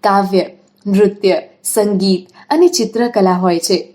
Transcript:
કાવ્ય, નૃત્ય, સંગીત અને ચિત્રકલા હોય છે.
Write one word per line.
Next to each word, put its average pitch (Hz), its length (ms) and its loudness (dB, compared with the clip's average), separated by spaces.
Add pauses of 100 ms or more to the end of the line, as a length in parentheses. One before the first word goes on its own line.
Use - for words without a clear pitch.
કાવ્ય, 196 420 0 (400)
નૃત્ય, 196 560 0 (220)
સંગીત 196 600 -2 (260)
અને 339 180 4
ચિત્રકલા 226 640 0
હોય 180 260 0
છે. 175 200 -2 (160)